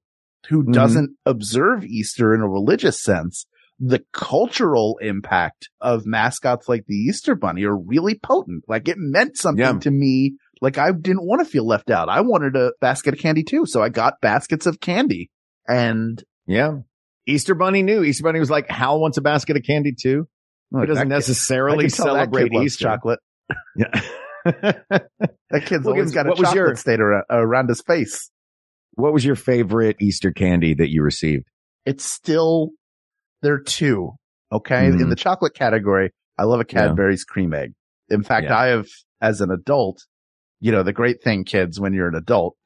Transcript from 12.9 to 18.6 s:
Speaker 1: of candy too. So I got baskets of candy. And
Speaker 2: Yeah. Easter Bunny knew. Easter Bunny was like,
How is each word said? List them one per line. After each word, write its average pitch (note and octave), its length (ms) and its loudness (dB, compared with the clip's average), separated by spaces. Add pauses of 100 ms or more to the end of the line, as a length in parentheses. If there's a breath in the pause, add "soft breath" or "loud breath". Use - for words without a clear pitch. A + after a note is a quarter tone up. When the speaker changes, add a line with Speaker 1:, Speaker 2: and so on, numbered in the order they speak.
Speaker 1:
of - 60 -8
candy D#3 240 0
too. D4+ 220 -2
So A#2 180 0
I A#2 60 0
got A#2 320 -2
baskets B2 440 0
of E3 140 -2
candy. F3+ 500 -2 (380)
And A2+ 560 -2 (240)
Speaker 2:
Yeah. C#3 320 0 (480)
Easter D3 280 0
Bunny F#3+ 280 2
knew. G3+ 200 2
Easter C#3+ 200 -2
Bunny D#3+ 160 0
was C#3+ 120 0
like, D3 180 0